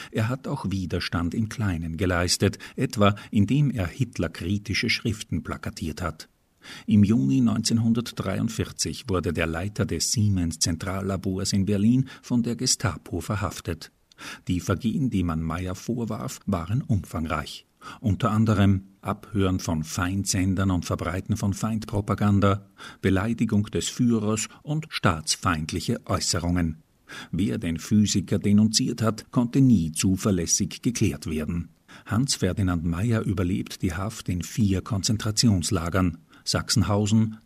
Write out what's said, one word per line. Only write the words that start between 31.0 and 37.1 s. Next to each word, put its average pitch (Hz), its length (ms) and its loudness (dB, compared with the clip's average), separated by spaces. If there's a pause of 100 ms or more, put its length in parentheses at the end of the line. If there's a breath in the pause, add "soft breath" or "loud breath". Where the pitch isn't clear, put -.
werden. 80 440 -4 (340 loud breath)
Hans 123 300 0
Ferdinand 87 500 0
Meyer 107 380 0
überlebt 95 580 -2
die 87 140 -2
Haft - 340 -8
in 90 140 -2
vier 95 400 2
Konzentrationslagern: 92 1400 0 (260 loud breath)
Sachsenhausen, 107 1000 2